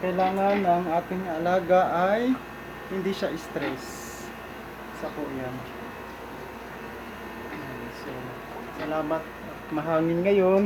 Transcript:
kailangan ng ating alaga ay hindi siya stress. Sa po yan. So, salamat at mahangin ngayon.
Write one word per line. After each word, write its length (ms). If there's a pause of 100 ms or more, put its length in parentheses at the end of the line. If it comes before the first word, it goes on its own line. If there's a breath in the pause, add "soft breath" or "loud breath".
kailangan 560
ng 240 (160)
ating 240 (160)
alaga 720
ay 240 (560)
hindi 240
siya 240
stress. 440 (1160)
Sa 160
po 160
yan. 240 (2500)
So, 60 (720)
salamat 400
at 360 (120)
mahangin 560
ngayon. 380